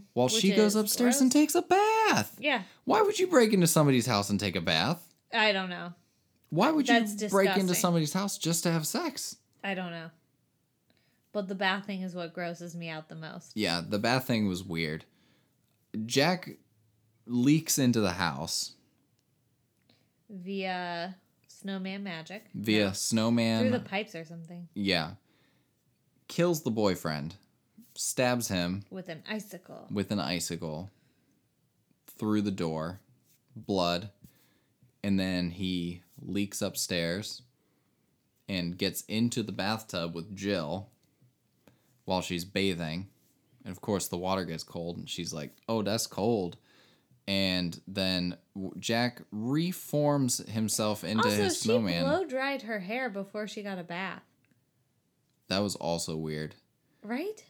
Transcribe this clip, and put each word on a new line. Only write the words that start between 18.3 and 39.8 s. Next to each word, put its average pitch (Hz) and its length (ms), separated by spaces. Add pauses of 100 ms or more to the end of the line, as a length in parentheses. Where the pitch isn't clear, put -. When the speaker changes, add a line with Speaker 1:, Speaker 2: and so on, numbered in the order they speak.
Speaker 2:
Via 185 880 (320)
snowman 196 560
magic. 170 500
Speaker 1:
Via 107 320
Speaker 2:
No. 95 60
Speaker 1:
snowman. 113 720
Speaker 2:
Through 247 160
the - 60
pipes 208 300
or 165 100
something. 170 500
Speaker 1:
Yeah. 90 380 (1160)
Kills 175 340
the 127 80
boyfriend. 85 640 (600)
Stabs 123 540
him. 92 420
Speaker 2:
With 185 180
an 160 200
icicle. - 640
Speaker 1:
With 104 200
an 104 100
icicle. 82 720 (1160)
Through 107 360
the 104 80
door. 85 500 (540)
Blood. 92 560 (920)
And 101 180
then 90 300
he 90 520 (180)
leaks 98 420
upstairs 90 800 (1080)
and 90 300
gets 95 240
into 113 400
the 104 100
bathtub 90 640